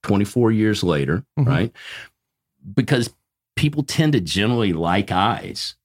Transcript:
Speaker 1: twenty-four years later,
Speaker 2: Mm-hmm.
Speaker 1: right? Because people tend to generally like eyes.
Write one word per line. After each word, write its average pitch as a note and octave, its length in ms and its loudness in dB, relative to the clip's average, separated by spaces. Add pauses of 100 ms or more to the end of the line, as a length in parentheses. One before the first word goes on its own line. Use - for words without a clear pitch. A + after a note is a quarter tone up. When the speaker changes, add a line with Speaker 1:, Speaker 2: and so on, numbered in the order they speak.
Speaker 1:
twenty-four G#2 480 2
years G#2+ 320 0
later, D#2 400 0 (160)
Speaker 2:
Mm-hmm. C#3+ 100 2
Speaker 1:
right? G2 240 0 (1000)
Because A#2+ 360 0 (440)
people D3+ 280 0
tend D3+ 320 0
to A2+ 60 2
generally G2+ 520 0
like E2+ 400 0
eyes. - 640 -2 (100)